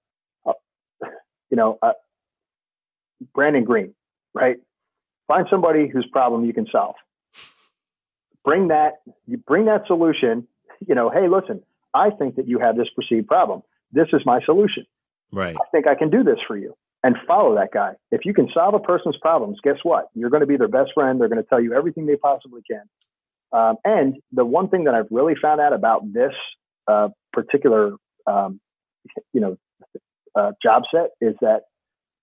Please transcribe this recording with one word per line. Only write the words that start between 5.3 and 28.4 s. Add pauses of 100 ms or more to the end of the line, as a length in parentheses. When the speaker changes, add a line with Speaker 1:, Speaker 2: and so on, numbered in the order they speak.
Speaker 1:
somebody
whose
problem
you
can
solve. (1500)
Bring
that, (240)
you
bring
that
solution, (380)
you
know,
"Hey,
listen, (300)
I
think
that
you
have
this
perceived
problem. (300)
This
is
my
solution. (460)
Speaker 2:
Right.
Speaker 1:
I
think
I
can
do
this
for
you." (280)
And (100)
follow
that
guy. (160)
If
you
can
solve
a
person's
problems,
guess
what?
You're
gonna
be
their
best
friend.
They're
gonna
tell
you
everything
they
possibly (100)
can. (680)
Um,
and (120)
the
one
thing
that
I've
really
found
out
about
this, (520)
uh, (240)
particular, (300)
um, (720)